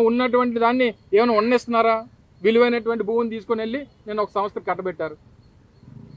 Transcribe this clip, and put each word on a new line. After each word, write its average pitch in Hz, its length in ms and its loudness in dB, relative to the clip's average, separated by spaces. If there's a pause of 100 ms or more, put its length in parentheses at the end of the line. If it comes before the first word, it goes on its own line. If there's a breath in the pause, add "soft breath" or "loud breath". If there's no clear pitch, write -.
(120)
ఉన్నటువంటి 247 520 0
దాన్ని 247 240 2 (300)
ఏమైనా 240 220 4
ఉండనిస్తున్నారా? 226 580 2 (480)
విలువైనటువంటి 233 640 2
భూమిని 226 260 -2
తీసుకొని 220 280 -4
వెళ్ళి 233 160 -6 (280)
నేను 214 160 -6
ఒక 196 140 -6
సంస్థకు 202 320 -6
కట్టబెట్టారు, 175 460 -6 (1000)